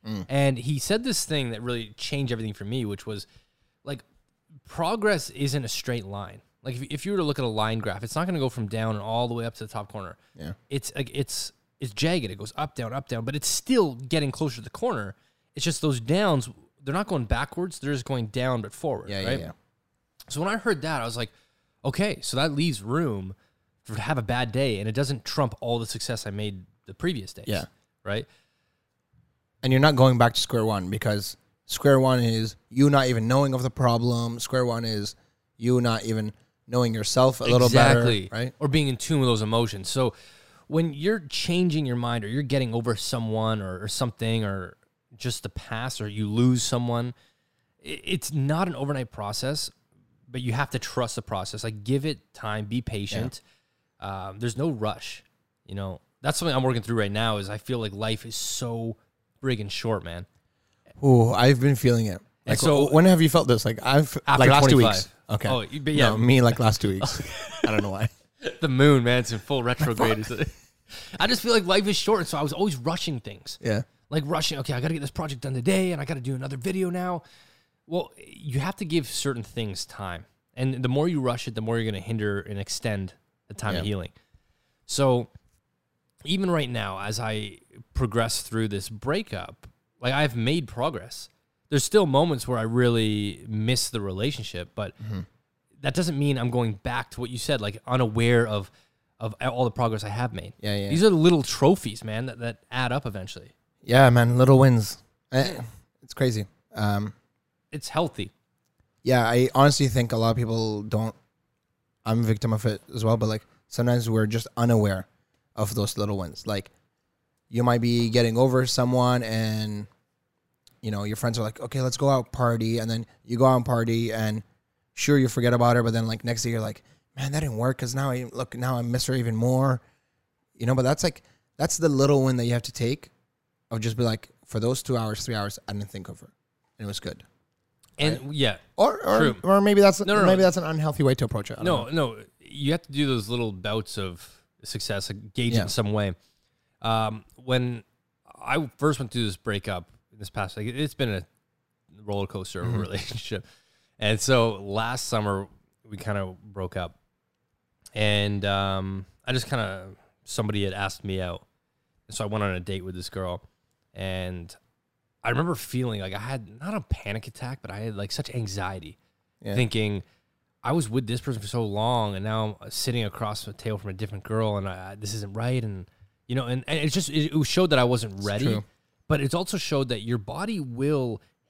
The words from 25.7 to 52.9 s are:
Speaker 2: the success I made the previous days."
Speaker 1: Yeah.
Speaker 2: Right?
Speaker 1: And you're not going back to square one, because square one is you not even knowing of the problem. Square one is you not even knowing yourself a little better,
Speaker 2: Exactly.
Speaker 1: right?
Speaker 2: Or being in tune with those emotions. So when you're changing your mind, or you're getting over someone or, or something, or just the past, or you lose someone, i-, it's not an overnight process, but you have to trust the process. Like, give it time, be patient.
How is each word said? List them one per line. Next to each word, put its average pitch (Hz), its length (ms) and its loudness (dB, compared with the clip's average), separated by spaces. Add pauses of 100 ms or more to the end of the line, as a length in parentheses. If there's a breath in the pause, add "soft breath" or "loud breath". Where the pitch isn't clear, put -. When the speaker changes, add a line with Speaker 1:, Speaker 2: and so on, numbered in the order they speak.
Speaker 2:
the 113 60 -6
success - 400 -8
I 107 40 -6
made 98 340 -6 (220)
the 95 80 -16
previous 139 380 -6
days." - 160 -16
Speaker 1:
Yeah. 95 160 -2 (400)
Speaker 2:
Right? 101 220 -4 (1400)
Speaker 1:
And 131 100 4
you're 131 80 6
not 147 160 6
going 127 220 8
back 117 160 6
to - 60 0
square 113 240 -2
one, 98 260 -2
because 107 460 -4 (300)
square 139 340 6
one 127 200 4
is 113 360 0 (120)
you 139 220 6
not 135 180 6
even 113 200 0
knowing 135 260 2
of 127 80 -2
the 127 80 -2
problem. 117 680 0
Square 127 260 0
one 117 180 -4
is 107 300 -6 (420)
you 123 240 2
not 113 240 0
even 110 280 -2 (340)
knowing 120 280 0
yourself 127 460 2
a 123 40 -4
little 123 240 6
better, 120 320 8
Speaker 2:
Exactly. 107 320 2
Speaker 1:
right? 120 260 -6
Speaker 2:
Or 151 100 0
being 143 200 2
in 127 80 -2
tune 151 240 0
with 127 80 4
those 110 140 2
emotions. 107 460 0
So 131 260 0 (520 soft breath)
when 160 280 0
you're 185 260 0
changing 160 640 0
your 123 100 -2
mind, 120 280 -2
or 101 40 -6
you're 131 140 -2
getting 127 320 0
over 117 220 0
someone 110 680 -2
or, 92 200 -8
or 104 60 -8
something, 113 560 -2
or 98 320 -6 (400)
just 120 260 -6
the - 60 -8
past, - 520 -8
or 107 80 -6
you 104 200 -4
lose 120 340 4
someone, 120 520 -2 (720)
i-, 151 200 -10
it's - 280 -4
not 156 360 0
an 170 60 -6
overnight 135 380 -4
process, 120 580 -6 (580)
but 127 120 -8
you 123 120 -2
have 131 180 0
to 131 80 -4
trust - 360 -4
the 117 80 -6
process. - 400 -6
Like, 107 220 -6
give 135 220 0
it - 260 -8
time, 107 320 -4
be 113 180 -2
patient. 101 600 -6 (580)